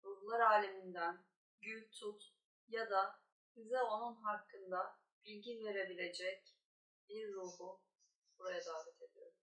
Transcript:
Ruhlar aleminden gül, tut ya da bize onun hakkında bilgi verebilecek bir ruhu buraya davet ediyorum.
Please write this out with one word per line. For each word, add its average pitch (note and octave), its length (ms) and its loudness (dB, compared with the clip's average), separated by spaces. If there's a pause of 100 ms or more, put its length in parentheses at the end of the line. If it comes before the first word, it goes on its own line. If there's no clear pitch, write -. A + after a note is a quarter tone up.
Ruhlar G#3 380 0
aleminden F#3+ 840 6 (360)
gül, A3 320 -12
tut - 420 -10 (340)
ya A3+ 220 -2
da G3 320 4 (340)
bize A#3 260 2
onun A3+ 320 0
hakkında G3 840 -4 (260)
bilgi G#3+ 400 -10
verebilecek F#3 920 -6 (520)
bir G#3 240 -8
ruhu F#3 500 -10 (560)
buraya F3+ 260 -4
davet D#3+ 380 -8
ediyorum. - 400 -20